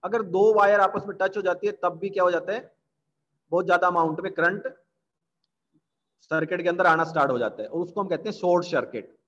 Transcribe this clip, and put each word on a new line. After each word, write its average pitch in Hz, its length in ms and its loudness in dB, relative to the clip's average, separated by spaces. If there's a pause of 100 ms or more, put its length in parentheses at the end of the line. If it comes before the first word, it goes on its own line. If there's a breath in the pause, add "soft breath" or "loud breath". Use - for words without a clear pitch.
अगर 214 180 -2 (140)
दो 214 180 6
wire 202 260 6
आपस 190 280 0
में 190 140 -10
touch 190 140 -2
हो 208 60 -6
जाती 180 240 -2
है 208 160 -4
तब 175 180 -2
भी 196 100 -6
क्या 185 140 0
हो 180 60 4
जाता 170 220 -2
है, 233 180 -10 (800)
बहुत 180 140 0
ज्यादा 180 200 4
amount 165 340 0
में 190 120 -6
current 185 400 -2 (1600)
circuit 160 320 -2
के 170 60 0
अंदर 175 180 2
आना 160 180 4
start 160 260 0
हो 123 80 0
जाता 107 240 -4
है 107 60 -10
और 160 120 -6
उसको 175 200 -6
हम 196 80 -4
कहते 180 200 -6
हैं 208 80 -8
short 175 300 2
circuit। 120 480 -6 (140)